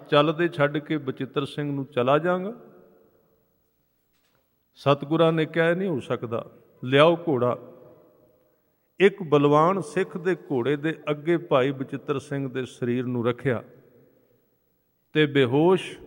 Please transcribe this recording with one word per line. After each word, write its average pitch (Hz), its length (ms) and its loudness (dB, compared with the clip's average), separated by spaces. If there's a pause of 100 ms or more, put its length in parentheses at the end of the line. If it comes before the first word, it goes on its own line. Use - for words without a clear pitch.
(100)
ਚੱਲਦੇ 156 380 2
ਛੱਡ 147 300 -2
ਕੇ 156 200 -6
ਬਚਿੱਤਰ 135 460 -6
ਸਿੰਘ 143 280 -8
ਨੂੰ 139 140 -6
ਚਲਾ 127 320 2
ਜਾਵਾਂਗਾ?" 185 360 -2 (2250)
ਸਤਿਗੁਰਾਂ 156 580 2
ਨੇ 160 140 0
ਕਿਹਾ, 165 240 0
"ਇਹ 175 60 0
ਨਹੀਂ 190 120 -4
ਹੋ 139 120 -4
ਸਕਦਾ, 117 460 -6 (380)
ਲਿਆਓ 147 320 6
ਘੋੜਾ।" 127 420 0 (1400)
ਇੱਕ 196 220 4
ਬਲਵਾਨ 151 580 4
ਸਿੱਖ 185 380 -6
ਦੇ 175 160 0
ਘੋੜੇ 135 420 -2
ਦੇ 151 220 -6 (120)
ਅੱਗੇ 151 260 -2
ਭਾਈ 143 340 2
ਬਚਿੱਤਰ 135 480 -6
ਸਿੰਘ 139 300 -8
ਦੇ 127 160 -6
ਸਰੀਰ 123 420 -4
ਨੂੰ 120 200 -2
ਰੱਖਿਆ 120 380 -2 (1500)
ਤੇ 151 140 2
ਬੇਹੋਸ਼ 139 800 2